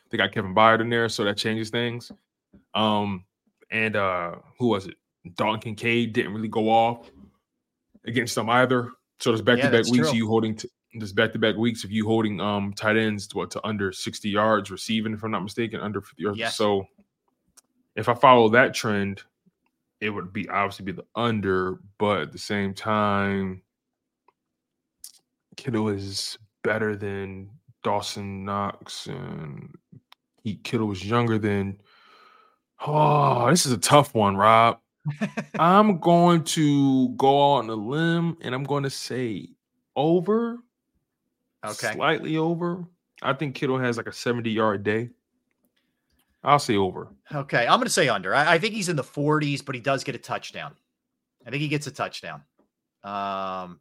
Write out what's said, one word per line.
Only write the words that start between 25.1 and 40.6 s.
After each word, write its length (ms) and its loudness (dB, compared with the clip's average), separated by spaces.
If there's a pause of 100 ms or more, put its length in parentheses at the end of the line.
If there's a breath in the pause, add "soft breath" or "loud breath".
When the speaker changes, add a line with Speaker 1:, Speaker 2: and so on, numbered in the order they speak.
Speaker 1:
Kittle 340 -2
is 480 -6 (260)
better 320 -2
than 540 -10 (340)
Dawson 640 -6
Knox, 640 -6
and 640 -12 (720)
he, 120 -6
Kittle 320 -4
was 180 -6
younger 320 2
than, 420 -2 (1080 soft breath)
oh, 640 2
this 160 4
is 60 0
a 60 0
tough 360 4
one, 220 2
Rob. 440 6 (400)
Speaker 2:
<laughs> 400 -6
Speaker 1:
I'm 400 6
going 460 6
to 640 4
go 280 4
on 320 4
a 60 -4
limb, 680 -2
and 140 -6
I'm 80 -4
gonna 260 -2
say 600 -6 (460)
over. 640 0 (1080)